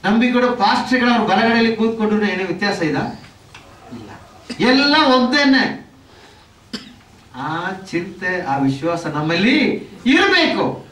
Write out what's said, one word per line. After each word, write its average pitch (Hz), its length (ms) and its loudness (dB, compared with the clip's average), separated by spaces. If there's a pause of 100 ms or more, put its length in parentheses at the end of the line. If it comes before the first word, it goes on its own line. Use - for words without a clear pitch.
ನಂಬಿಕೆ 240 340 2
ಇಡೋ 247 120 2 (140)
ಪಾಸ್ಟರ್ಗಳು 247 500 2
ಅವ್ರ 220 160 2
ಬಲಗಡೆಯಲ್ಲಿ 226 460 2
ಕೂತ್ಕೊಂಡ್ರು 214 500 0
ಏನೋ 190 180 -2
ವ್ಯತ್ಯಾಸ 196 380 -4
ಇದೆ? 135 220 -2 (920)
ಇಲ್ಲ, 104 140 -16 (600)
ಎಲ್ಲ 285 240 2 (200)
ಒಂದೇನೆ. 254 500 2 (1800)
ಆ - 20 -4 (400)
ಚಿಂತೆ, 185 400 -6 (200)
ಆ 135 60 0
ವಿಶ್ವಾಸ 139 500 -2
ನಮ್ಮಲ್ಲಿ 165 500 0 (500)
ಇರಬೇಕು. 311 580 2 (280)